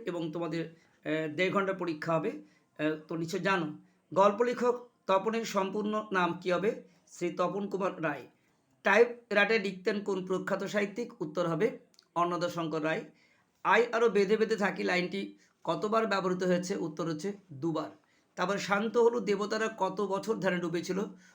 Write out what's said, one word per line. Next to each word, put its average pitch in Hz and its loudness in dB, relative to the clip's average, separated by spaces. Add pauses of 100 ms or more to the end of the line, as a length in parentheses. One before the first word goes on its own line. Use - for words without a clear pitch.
এবং 170 -4
তোমাদের, 165 -4
আহ, 156 -6
দেড় 185 2
ঘন্টা 190 2
পরীক্ষা 165 -2
হবে। 160 0
আহ, - -6
তো 170 -6
নিশ্চয় 165 -4
জানো, 170 0 (360)
গল্প 202 6
লেখক 240 0 (180)
তপনের 214 2
সম্পূর্ণ 208 -2
নাম 180 0
কী 180 -2
হবে? 175 0 (260)
শ্রী 175 -4
তপন 185 -2
কুমার 185 -2
রায়। 139 -4 (560)
টাইপ 214 8 (220)
রাটে 202 4
লিখতেন 202 -4
কোন 190 -2
প্রখ্যাত 185 -2
সাহিত্যিক? 208 -4
উত্তর 170 -2
হবে 185 0 (360)
অন্নদাশঙ্কর 170 -2
রায়। 160 -2 (600)
"আই 220 4
আরও 226 4
বেঁধে 202 4
বেঁধে 214 2
থাকি" 196 0
লাইনটি 185 -2 (260)
কতবার 208 0
ব্যবহৃত 185 0
হয়েছে? 180 2
উত্তর 170 -4
হচ্ছে 165 -4 (200)
দুবার। 151 -4 (460)
তারপর 185 0
"শান্ত 208 0
হলু 233 6
দেবতারা 208 0
কত 190 -2
বছর 196 -2
ধ্যানে 180 0
ডুবেছিল?" 175 -2 (360)